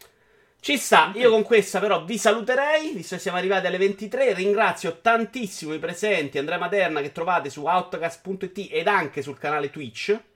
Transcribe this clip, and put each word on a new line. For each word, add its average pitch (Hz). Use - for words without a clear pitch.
Ci 285
sta, 180
io 240
con 214
questa 208
però 180
vi 208
saluterei, 269
visto 180
che 175
siamo 180
arrivati 185
alle 180
ventitré, 208
ringrazio 196
tantissimo 226
i 156
presenti, 165
Andrea 160
Materna 175
che 143
trovate 165
su 147
outcast 175
punto 190
it 185
ed 165
anche 165
sul 135
canale 147
Twitch, 156